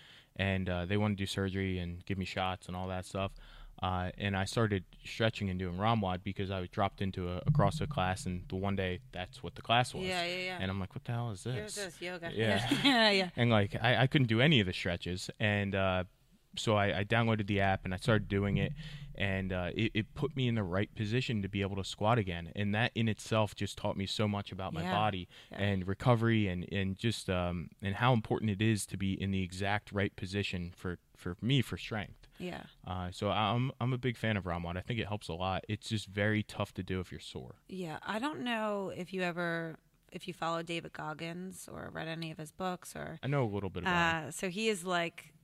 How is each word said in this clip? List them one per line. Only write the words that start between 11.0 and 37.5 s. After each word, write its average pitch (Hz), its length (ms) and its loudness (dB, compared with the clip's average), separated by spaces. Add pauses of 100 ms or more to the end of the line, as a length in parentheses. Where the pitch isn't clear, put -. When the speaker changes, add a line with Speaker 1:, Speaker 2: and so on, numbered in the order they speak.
Speaker 1:
the 120 80 -6
hell 117 200 -2
is 92 120 -10
Speaker 2:
Here's 208 300 -4
Speaker 1:
this?" 202 100 -6 (140)
Speaker 2:
this - 20 -12
yoga. 170 320 -6
Speaker 1:
Yeah. 110 380 2
Speaker 2:
<laughs> - 140 2
Yeah, 233 260 8
yeah. 190 260 4
Speaker 1:
And, 120 140 6
like, 104 280 6
I, 117 260 4
I - 20 8
couldn't 131 220 6
do 110 120 4
any 143 200 8
of 95 60 6
the 92 60 0
stretches. 90 560 -4 (100)
And, 101 360 2
uh, 92 300 2 (520)
so - 180 2
I, 101 260 4
I 101 40 2
downloaded 113 440 2
the 101 120 4
app 98 240 4
and 92 80 -2
I 92 60 -2
started 107 300 4
doing 101 280 2
it. 98 160 2 (420)
And, 95 380 0
uh, 90 220 -2
it, 110 200 2
it 104 200 -2
put - 200 -2
me 127 140 2
in 117 60 2
the 110 80 0
right 95 320 0
position 113 480 -2
to 98 60 -2
be 98 120 -2
able 98 160 -2
to 95 80 -4
squat 110 320 2
again. 85 400 -2
And 101 180 2
that 117 200 2
in 113 140 2
itself 110 460 2
just - 220 -4
taught - 200 -4
me 98 100 -2
so 107 200 0
much 101 260 -2
about 92 200 -6
my 90 100 -4
Speaker 2:
Yeah. 92 120 0
Speaker 1:
body 101 340 0 (220)
Speaker 2:
Yeah. - 100 -12
Speaker 1:
and 98 260 2
recovery 113 640 4
and, 90 240 -2
and 95 240 0
just, - 320 -2
um, 90 400 0 (140)
and 98 140 -2
how 123 180 6
important 110 360 2
it 98 120 0
is 110 240 2
to - 100 -10
be 95 240 -2
in 98 120 0
the 95 100 2
exact 98 500 -2
right 101 240 0
position 92 580 -4
for, 87 240 -6 (160)
for 87 280 -8
me, 127 180 2
for - 160 -2
strength. - 500 -8 (120)
Speaker 2:
Yeah. 175 240 -8 (240)
Speaker 1:
Uh, 90 240 -6
so 101 200 -2
I'm, 110 500 2
I'm 127 140 0
a 123 40 -2
big 123 200 -2
fan 110 180 0
of 92 80 -2
Ramwad. 87 320 -2
I 90 60 -4
think 117 180 -4
it 95 80 -2
helps 104 200 -6
a 85 60 -4
lot. 92 340 -2
It's 107 200 -4
just 110 200 -4
very 104 340 2
tough - 320 -6
to 98 80 -6
do 92 180 -4
if 90 100 -8
you're - 100 -12
sore. - 360 -12 (120)